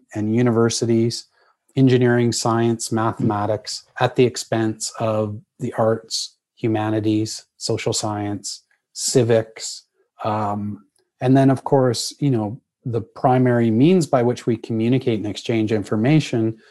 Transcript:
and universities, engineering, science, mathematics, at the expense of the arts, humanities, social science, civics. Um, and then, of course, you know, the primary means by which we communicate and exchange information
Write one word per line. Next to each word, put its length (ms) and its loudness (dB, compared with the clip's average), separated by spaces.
and 200 -2
universities, 880 0
engineering, 560 4
science, 600 -2
mathematics, 920 -4
at 160 0
the 100 6
expense 760 -4
of 400 -4
the 140 -8
arts, 640 -2
humanities, 880 -2
social 360 -4
science, 720 -6
civics. 920 0
Um, 640 -4
and 160 4
then, 120 6
of 160 0
course, 540 2
you 120 0
know, 280 -4
the 160 -4
primary 680 2
means 380 4
by 160 2
which 240 -2
we 100 0
communicate 640 0
and 80 -6
exchange 440 -2
information 840 0